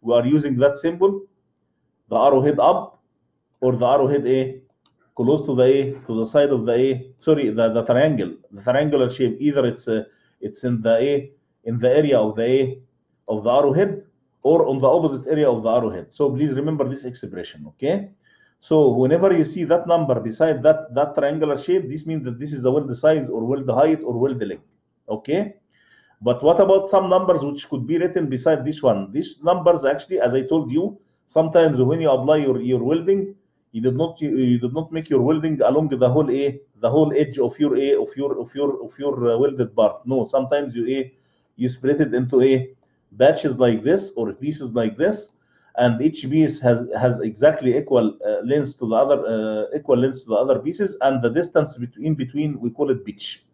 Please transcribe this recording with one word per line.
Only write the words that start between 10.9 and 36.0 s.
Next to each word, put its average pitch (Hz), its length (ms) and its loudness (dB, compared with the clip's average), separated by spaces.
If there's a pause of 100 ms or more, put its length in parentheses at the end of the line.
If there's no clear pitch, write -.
A, 139 360 0 (320)
in 113 160 -6
the 123 100 2
area 143 260 4
of 107 200 0
the 113 80 -2
A, 131 340 0 (480)
of 107 160 -4
the 117 80 0
arrowhead, 143 500 2 (440)
or 156 240 4
on 139 100 -2
the 131 100 2
opposite 139 380 0
area 151 240 2
of 110 140 -2
the 117 40 0
arrowhead. 110 440 -2
So 143 180 0
please 135 220 -2
remember 143 360 -2
this 135 160 -10
expression, 90 640 -14
okay? 185 400 -6 (500)
So 151 300 4
whenever 160 460 2
you 156 80 2
see 160 200 -6
that 170 220 0
number 160 340 2
beside 127 420 -2
that, 151 320 2
that 147 200 -2
triangular 147 440 0
shape, 175 300 -2
this 151 180 -10
means 156 180 -6
that 120 140 -8
this 147 140 -10
is 131 100 -8
the 127 80 2
weld 135 260 -2
size 156 320 2
or 113 160 -6
weld 131 240 -4
height 151 360 2
or 120 140 -6
weld 127 220 -2
length, 95 240 -8 (440)
okay? 151 460 -4 (680)
But 120 220 0
what 165 160 4
about 196 280 4
some 190 200 2
numbers 180 360 2
which 143 240 -8
could 127 180 -6
be 165 120 -2
written 175 300 -2
beside 127 360 0
this 156 180 -8
one? 101 300 0
These 165 300 -8
numbers 165 420 2
actually, 147 360 -2
as 123 140 0
I 135 80 0
told 143 280 -2
you, 175 260 -4 (300)
sometimes 160 540 2
when 147 200 2
you 156 100 2
apply 135 280 2
your, 131 220 0
your 120 220 -2
welding, 175 520 -2 (360)
you 113 120 -8
did 127 140 0
not, 165 240 -4
you, 143 140 -4
you 123 240 2
did 120 140 -4
not 160 180 -6
make 160 200 -8
your 135 100 2
welding 151 400 0
along 143 300 2
the 123 180 2